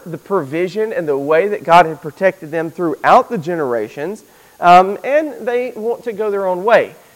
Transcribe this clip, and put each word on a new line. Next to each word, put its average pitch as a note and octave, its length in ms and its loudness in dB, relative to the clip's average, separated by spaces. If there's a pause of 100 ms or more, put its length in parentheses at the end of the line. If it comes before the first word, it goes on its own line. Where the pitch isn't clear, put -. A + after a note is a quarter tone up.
the D#3+ 120 -12
provision F3+ 760 -6
and E3 140 -6
the C#3 100 0
way D#3+ 320 0
that - 140 -6
God E3+ 220 6
had D#3+ 160 -8
protected E3 500 -4
them E3 200 -6
throughout F3+ 580 0
the A#3+ 80 -6
generations, D3 880 -6 (360)
um, F#3 440 6
and C#4 420 -2
they B3 260 -4
want A3 340 -6
to A#3 80 -8
go G#3 180 -4
their G3 160 -2
own F3+ 160 -2
way. F#3+ 320 2 (200)